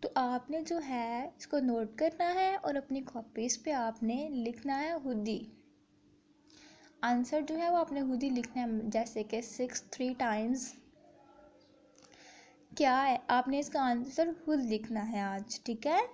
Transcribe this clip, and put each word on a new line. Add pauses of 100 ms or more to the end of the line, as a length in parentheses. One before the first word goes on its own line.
तो
आपने
जो
है
इसको
नोट
करना
है
और
अपनी
कॉपीज
पे
आपने (140)
लिखना
है (100)
हुडी। (1700)
आंसर
जो
है
वो
आपने
हुडी
लिखना
है,
जैसे
कि
सिक्स (100)
थ्री
टाइम्स (2000)
क्या
है, (120)
आपने
इसका
आंसर (120)
खुद
लिखना
है
आज,
ठीक
है। (120)